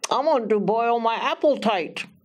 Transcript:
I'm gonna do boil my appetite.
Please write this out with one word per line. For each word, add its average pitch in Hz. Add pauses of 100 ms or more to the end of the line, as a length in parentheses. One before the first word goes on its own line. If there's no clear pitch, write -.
I'm 262
gonna 269
do 214
boil 226
my 226
appetite. 214 (200)